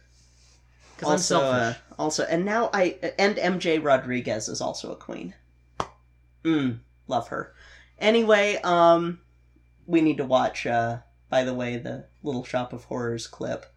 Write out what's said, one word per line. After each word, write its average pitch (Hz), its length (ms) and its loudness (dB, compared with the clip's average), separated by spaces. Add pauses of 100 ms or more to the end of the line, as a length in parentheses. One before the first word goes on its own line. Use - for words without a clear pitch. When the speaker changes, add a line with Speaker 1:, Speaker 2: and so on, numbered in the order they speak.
(960)
Speaker 1:
'Cause - 100 -8
I'm 151 60 4
Speaker 2:
Also, - 260 2
uh, 131 240 2
Speaker 1:
selfish. 117 180 -4 (160)
Speaker 2:
also, 156 280 -2
and 170 200 0
now 226 280 0
I, 180 440 -2
and 202 220 2
M 180 200 0
J 160 200 0
Rodriguez 127 680 0
is - 120 -8
also - 300 -6
a - 60 -12
queen. - 360 -12 (1120)
Mm, 139 360 0 (280)
love 123 220 -4
her. - 260 -10 (420)
Anyway, 208 680 4
um, 170 580 4 (680)
we 165 140 4
need 151 160 2
to 147 80 -2
watch, 127 420 0
uh, 117 320 0 (300)
by 131 140 2
the 127 100 -4
way, 123 240 -4
the 127 300 -10 (160)
Little 127 200 -6
Shop 123 300 -6
of 123 120 -12
Horrors 117 420 -6
clip - 380 -10 (120)